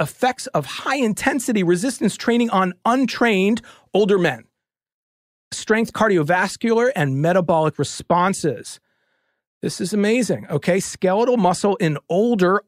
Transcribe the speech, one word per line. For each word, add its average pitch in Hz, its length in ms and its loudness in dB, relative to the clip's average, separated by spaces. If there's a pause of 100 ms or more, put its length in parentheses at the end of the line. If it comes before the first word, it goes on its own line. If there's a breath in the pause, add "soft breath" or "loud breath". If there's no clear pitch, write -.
Effects - 480 -2
of 151 160 -2
High - 320 -6
Intensity 240 640 0
Resistance 180 540 0
Training 240 320 2
on 185 240 0 (140)
Untrained 226 760 2 (320 loud breath)
Older 202 260 2
Men. 135 260 0 (1080)
Strength, 220 400 -2
cardiovascular, 208 1040 0
and 139 240 -2
metabolic 165 580 0
responses. 170 1000 -2 (800)
This - 200 -6
is 185 120 -4
amazing, 208 580 0
okay? 180 280 0
Skeletal 214 580 0
muscle 185 400 2
in 156 220 -2 (100)
older, 196 600 2